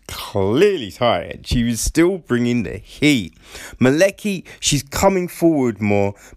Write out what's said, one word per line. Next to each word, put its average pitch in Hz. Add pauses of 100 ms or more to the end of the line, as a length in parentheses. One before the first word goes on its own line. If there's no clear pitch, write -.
clearly 120
tired, 98
she 120
was 117
still 175
bringing 120
the -
heat. 123 (400)
Malecki, 180 (140)
she's -
coming 190
forward 135
more, 101 (220)